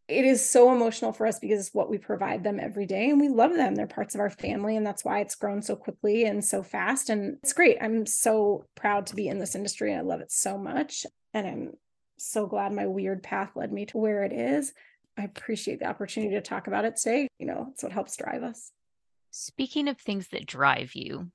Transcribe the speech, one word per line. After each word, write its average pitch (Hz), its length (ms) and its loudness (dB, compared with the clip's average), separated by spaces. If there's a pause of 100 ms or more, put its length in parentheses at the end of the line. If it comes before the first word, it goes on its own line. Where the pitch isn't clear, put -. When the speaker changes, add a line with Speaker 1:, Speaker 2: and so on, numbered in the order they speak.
Speaker 1:
It 226 180 4
is 254 180 6
so 247 300 10
emotional 226 400 2
for 220 140 0
us 220 100 0
because 208 220 0
it's 196 160 -8
what 202 120 2
we 208 120 -2
provide 196 440 -2
them 202 160 0
every 202 280 -4
day, 196 240 2
and 285 100 8
we 294 80 6
love 262 240 6
them. 247 220 2
They're 202 100 0
parts - 300 -6
of 202 60 0
our 202 100 0
family, 202 440 -2
and 220 80 0
that's 202 220 -4
why 202 140 0
it's 202 160 -4
grown 202 260 -4
so 208 140 -4
quickly 208 500 0
and 208 180 0
so 196 200 0
fast, 208 480 -2
and 208 320 -2
it's - 100 0
great. 339 260 6
I'm 220 280 -2
so 214 640 2
proud 202 320 0
to 202 100 -12
be 196 120 -2
in 196 100 -2
this 196 160 -6
industry, 202 380 -4
and 185 80 -2
I - 40 -4
love 180 160 -2
it - 120 -12
so 196 260 -2
much, 254 480 -4 (260)
and 214 140 -4
I'm - 260 -8 (460)
so 208 300 -4
glad 202 240 -2
my 202 160 -2
weird 190 340 -2
path 196 340 -4
led - 160 -6
me 202 140 -6
to 220 140 -6
where 214 240 0
it 196 100 -2
is. 269 400 -2 (420)
I 202 100 -6
appreciate - 540 -6
the - 80 -4
opportunity 208 460 -4
to 202 80 -2
talk 196 240 -6
about 208 200 -2
it 226 100 -2
today. 262 320 0 (100)
You - 80 -8
know, - 280 -6
it's - 100 -16
what - 80 -6
helps 190 260 -6
drive - 240 -6
us. 233 300 -12 (580)
Speaker 2:
Speaking - 580 -4
of 277 120 -2
things 196 300 -6
that - 180 -10
drive 131 480 2
you, - 400 -10